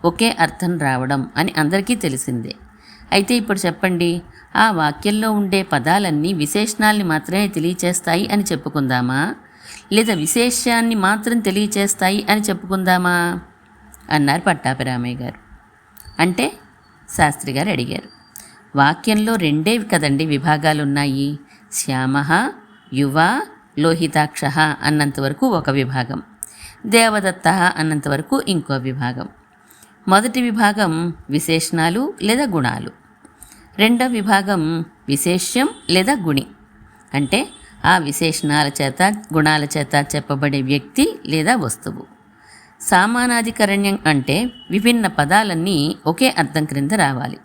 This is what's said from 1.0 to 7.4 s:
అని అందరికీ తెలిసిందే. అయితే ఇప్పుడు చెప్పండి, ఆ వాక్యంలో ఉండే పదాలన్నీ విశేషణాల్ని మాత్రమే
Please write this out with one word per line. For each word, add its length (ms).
అని 200
అందరికీ 380
తెలిసిందే. 600
అయితే 240
ఇప్పుడు 240
చెప్పండి, 640
ఆ 160
వాక్యంలో 600
ఉండే 320
పదాలన్నీ 720
విశేషణాల్ని 720
మాత్రమే 440